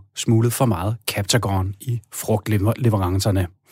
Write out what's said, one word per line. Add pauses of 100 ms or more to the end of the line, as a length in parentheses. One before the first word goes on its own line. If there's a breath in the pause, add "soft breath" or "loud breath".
(160)
smuglet
for
meget (120)
Captagon
i (120)
frugtleverancerne. (240 loud breath)